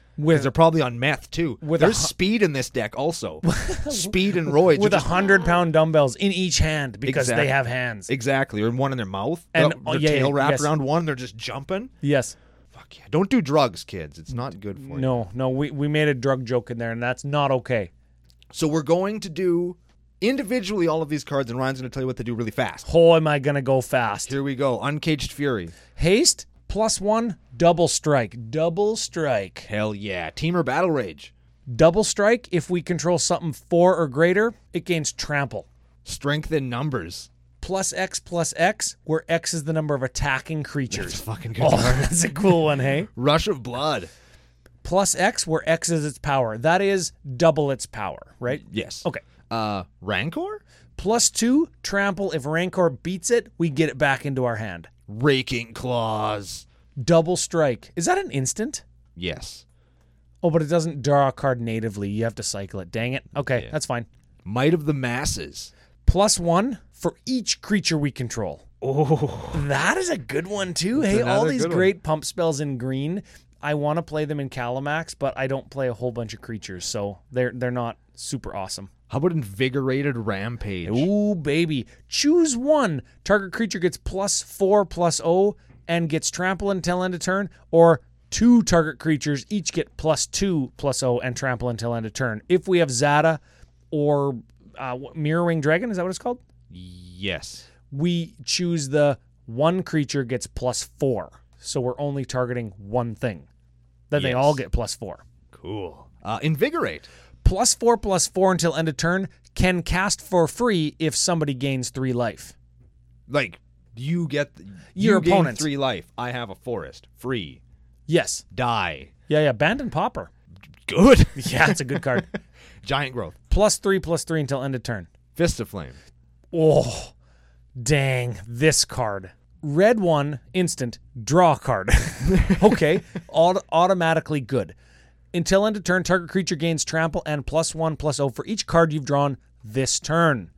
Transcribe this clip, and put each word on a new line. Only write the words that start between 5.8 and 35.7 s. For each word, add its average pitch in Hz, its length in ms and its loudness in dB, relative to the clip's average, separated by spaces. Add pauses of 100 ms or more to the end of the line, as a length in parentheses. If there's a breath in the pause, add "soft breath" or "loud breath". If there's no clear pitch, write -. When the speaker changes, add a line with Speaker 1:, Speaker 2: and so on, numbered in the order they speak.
Speaker 1:
in 196 160 0
each 180 240 0
hand 147 420 0
because 131 280 -2
they 123 80 0
Speaker 2:
Exact- 143 140 2
Speaker 1:
have 135 180 2
hands. 120 420 -6
Speaker 2:
Exactly. 135 520 0
Or 113 80 2
one 131 220 -2
in 131 60 -4
their 113 80 -4
mouth. 101 480 -6
Speaker 1:
And, 160 180 4
Speaker 2:
Their 131 140 -8
Speaker 1:
oh, 156 80 -2
yeah, 156 160 2
Speaker 2:
tail 139 200 2
Speaker 1:
yeah, 139 60 0
Speaker 2:
wrapped 143 160 2
Speaker 1:
yes. 131 100 0
Speaker 2:
around 147 220 0
one. 156 220 0
They're 147 100 -2
just 123 220 -12
jumping. 139 520 -8 (120)
Speaker 1:
Yes. 139 340 0 (360 soft breath)
Speaker 2:
Fuck - 260 -20
yeah. - 120 -20
Don't 180 200 2
do 254 120 4
drugs, 135 440 2
kids. 82 340 -10
It's 80 140 -14
not 123 260 -8
good 101 200 -10
for 135 160 -14
you. - 20 -6
Speaker 1:
No, 123 360 -2
no. 131 140 -2
We, 135 240 -2
we 143 160 -2
made 151 220 2
a 147 40 2
drug 131 320 -2
joke 120 240 -2
in 117 100 -8
there, 117 120 -4
and 117 100 -6
that's 123 220 -4
not 143 280 0
okay. 117 400 -2 (600)
Speaker 2:
So 165 160 -2
we're 151 160 0
going 190 380 0
to - 80 -12
do 175 480 -2 (440)
individually 214 680 0
all 160 140 0
of 151 60 -4
these 143 160 -4
cards, 139 260 -2
and 120 100 -6
Ryan's 131 200 -2
gonna 127 100 -8
tell 131 140 -6
you 131 40 -2
what 127 100 -4
to 120 60 -8
do 120 120 -4
really 110 160 -4
fast. - 420 -6
Speaker 1:
Oh, 165 220 8
am 160 120 4
I 147 120 2
gonna 139 220 0
go 131 200 2
fast? 117 500 -2
Speaker 2:
Here 139 120 -4
we 139 120 -4
go. 123 260 -2
Uncaged 147 500 -2
Fury. 120 380 -4 (260 soft breath)
Speaker 1:
Haste, 202 500 2 (220)
plus 214 320 -2
one, 214 380 0 (180)
double 165 320 6
strike. 117 640 0
Double 175 440 0
strike. 127 720 -4
Speaker 2:
Hell 107 280 -2
yeah. 95 360 -6
Temur 170 340 -2
Battle 160 260 0
Rage. 110 420 -6 (400)
Speaker 1:
Double 170 300 6
strike. 220 480 2
If 175 180 -2
we 180 120 0
control 175 380 0
something 165 340 -2
four 175 420 4
or 165 120 0
greater, 180 460 2 (200)
it 170 120 -4
gains 165 260 -2
trample. 139 560 -6 (360)